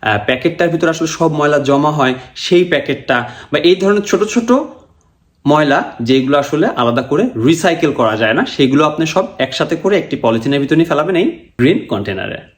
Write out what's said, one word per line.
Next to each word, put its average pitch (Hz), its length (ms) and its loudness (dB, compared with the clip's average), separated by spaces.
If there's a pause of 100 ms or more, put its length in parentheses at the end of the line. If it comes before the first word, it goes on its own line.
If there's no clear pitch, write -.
আহ, 107 240 0
প্যাকেটটার 165 420 0
ভিতরে 170 220 0
আসলে 160 180 -2
সব 160 240 0
ময়লা 147 260 2
জমা 139 320 2
হয় 135 240 0 (200)
সেই 175 300 2
প্যাকেটটা, 135 680 -2 (220)
বা 156 60 2
এই 175 180 4
ধরনের 202 260 2
ছোট 202 220 0
ছোট 226 280 -2 (920)
ময়লা 147 460 2 (100)
যেগুলো 131 360 2
আসলে 151 280 0
আলাদা 120 360 0
করে 143 260 0 (180)
রিসাইকেল 165 460 2
করা 110 240 0
যায় 110 180 0
না, 233 120 0
সেগুলো 143 380 2
আপনি 151 220 -2
সব 190 180 0 (140)
একসাথে 156 380 -4
করে 190 220 0
একটি - 180 -6
পলিথিনের 117 440 0
ভিতরে 139 160 0
নিয়ে 165 120 2
ফেলাবেন 160 280 0
এই 180 80 2 (340)
গ্রিন 143 300 2
কন্টেনারে। 101 480 -6 (220)